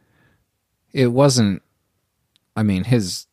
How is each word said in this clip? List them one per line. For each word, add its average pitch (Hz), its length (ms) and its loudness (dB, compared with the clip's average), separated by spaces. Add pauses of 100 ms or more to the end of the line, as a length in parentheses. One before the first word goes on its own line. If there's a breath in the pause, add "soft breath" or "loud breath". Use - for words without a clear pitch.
(920)
It 135 160 0
wasn't, 120 560 2 (920)
I 110 60 -4
mean, 98 220 0
his, 113 500 -4